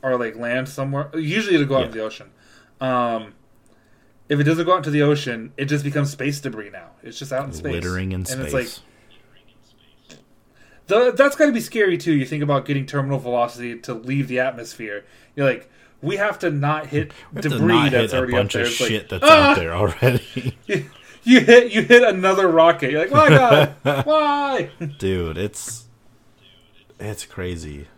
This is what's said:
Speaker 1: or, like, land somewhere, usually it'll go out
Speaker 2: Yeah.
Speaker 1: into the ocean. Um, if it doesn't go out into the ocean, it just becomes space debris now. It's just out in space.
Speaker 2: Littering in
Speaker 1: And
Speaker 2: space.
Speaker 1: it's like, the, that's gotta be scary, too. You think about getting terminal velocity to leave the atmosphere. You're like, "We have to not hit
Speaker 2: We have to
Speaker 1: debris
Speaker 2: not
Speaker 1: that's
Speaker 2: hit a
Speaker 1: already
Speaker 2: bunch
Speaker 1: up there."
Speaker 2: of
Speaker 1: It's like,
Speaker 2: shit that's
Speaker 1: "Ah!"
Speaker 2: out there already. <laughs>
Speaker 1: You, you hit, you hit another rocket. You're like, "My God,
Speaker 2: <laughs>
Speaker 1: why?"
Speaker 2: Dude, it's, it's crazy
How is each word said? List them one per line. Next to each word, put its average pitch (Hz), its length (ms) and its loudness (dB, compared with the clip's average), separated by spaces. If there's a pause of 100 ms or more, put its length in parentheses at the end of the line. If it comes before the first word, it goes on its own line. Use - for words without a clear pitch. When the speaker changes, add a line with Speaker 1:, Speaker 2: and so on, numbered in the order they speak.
Speaker 1:
or, 131 160 -2
like, 117 160 -6
land 120 360 -6
somewhere, 139 440 -8
usually 175 420 -2
it'll 143 100 2
go 139 100 -4
out 131 40 2
Speaker 2:
Yeah. 123 80 -4
Speaker 1:
into 113 100 -12
the 110 60 -6
ocean. - 260 -14 (500)
Um, 120 540 -4 (960)
if 147 100 2
it 147 40 4
doesn't 160 200 2
go 175 80 2
out 185 60 2
into 151 120 -6
the 147 120 0
ocean, 127 560 -2
it 139 80 -6
just 143 180 -4
becomes 143 240 -2
space 143 320 -8
debris 107 300 -12
now. 90 220 -20 (100)
It's 117 160 -18
just 139 160 -12
out 135 100 -4
in 139 80 -12
space. 80 180 -10
Speaker 2:
Littering 90 420 -6
in 92 80 -6
Speaker 1:
And 90 80 -6
Speaker 2:
space. 131 180 -8
Speaker 1:
it's 143 80 -8
like, - 1600 -14 (680)
the, 240 260 2
that's 277 240 2
gotta 294 160 4
be 226 80 -2
scary, 196 380 -2
too. 160 160 0
You 139 100 0
think 147 180 -6
about 139 220 -2
getting 139 220 -4
terminal 139 320 -4
velocity 120 600 -4
to 131 120 -12
leave 127 360 -6
the 123 120 -4
atmosphere. 113 640 -8 (320)
You're 143 100 0
like, 120 240 -4 (320)
"We 190 140 -4
have 202 240 -2
to 180 100 -2
not 147 380 -4
hit 147 240 -4 (200)
Speaker 2:
We 151 40 -14
have - 80 -10
to 156 60 0
Speaker 1:
debris 113 240 2
Speaker 2:
not 135 180 4
Speaker 1:
that's 120 200 2
Speaker 2:
hit - 20 -6
a - 40 0
Speaker 1:
already 127 140 -2
Speaker 2:
bunch 104 180 0
Speaker 1:
up - 80 -10
there." 120 40 -2
Speaker 2:
of 120 60 -2
Speaker 1:
It's 117 120 -4
like, 120 100 0
Speaker 2:
shit 107 180 -4
that's 95 160 -4
Speaker 1:
"Ah!" 320 260 6
Speaker 2:
out - 60 4
there 82 180 -4
already. 123 880 -2
<laughs> - 40 -20
Speaker 1:
You, 175 180 -4 (400)
you 247 160 8
hit, 240 320 8
you 220 100 2
hit 240 200 8
another 190 460 2
rocket. 160 420 4
You're 151 160 -2
like, - 60 -6
"My 302 160 6
God, 143 540 6
Speaker 2:
<laughs> 139 240 0
Speaker 1:
why?" 285 640 0 (280)
Speaker 2:
Dude, 90 400 -4
it's, - 460 -10 (1120)
it's 104 260 -10
crazy 80 640 -10 (120)